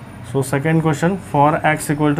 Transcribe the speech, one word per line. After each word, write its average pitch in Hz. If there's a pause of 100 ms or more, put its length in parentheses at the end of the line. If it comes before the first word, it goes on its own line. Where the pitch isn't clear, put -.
(320)
So 135
second 156
question 165 (140)
for 147 (160)
x 156
equal 147